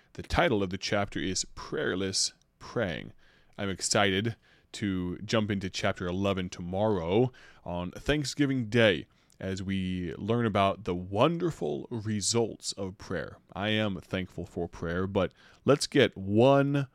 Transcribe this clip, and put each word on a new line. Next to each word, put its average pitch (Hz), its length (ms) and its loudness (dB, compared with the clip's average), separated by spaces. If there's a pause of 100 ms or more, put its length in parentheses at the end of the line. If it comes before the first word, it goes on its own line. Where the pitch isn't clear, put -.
(140)
The - 100 -12
title 135 400 2
of 90 80 -2
the 95 80 -6
chapter 101 400 -2
is 92 340 -2
Prayerless 98 800 -2 (240)
Praying. 76 560 -6 (420)
I'm 101 140 -4
excited 101 680 2 (360)
to 92 520 -2
jump 110 280 0
into 98 180 -2
chapter 95 380 -2
eleven 92 420 0
tomorrow 95 840 2 (320)
on 90 280 -6
Thanksgiving 139 760 -2
Day 107 400 4 (340)
as 95 220 -4
we 92 560 -2
learn 117 300 0
about 98 380 2
the 90 100 -2
wonderful 147 960 -2
results 110 800 -2
of 98 260 -8
prayer. - 400 -8 (160)
I 101 160 -2
am 107 320 -2
thankful 92 460 -6
for 85 200 -6
prayer, 87 380 -4
but 98 280 0 (320)
let's 139 200 4
get - 320 4
one 135 760 4